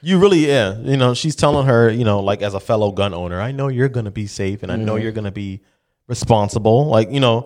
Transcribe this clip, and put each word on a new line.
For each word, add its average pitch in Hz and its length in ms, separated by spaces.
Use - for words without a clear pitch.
You 180 160
really, 175 300
yeah. 110 320
You 135 180
know, 123 160
she's 147 220
telling 147 320
her, 117 220
you 117 140
know, 104 160
like, 98 220
as 101 120
a 98 60
fellow 107 320
gun 98 220
owner, 87 260
I 110 120
know 139 160
you're 135 220
gonna 113 220
be 104 160
safe, 101 360
and 92 80
I 87 40
know 107 200
you're 110 160
gonna 107 200
be 98 300
responsible. 110 800
Like, 113 240
you 139 80
know 120 260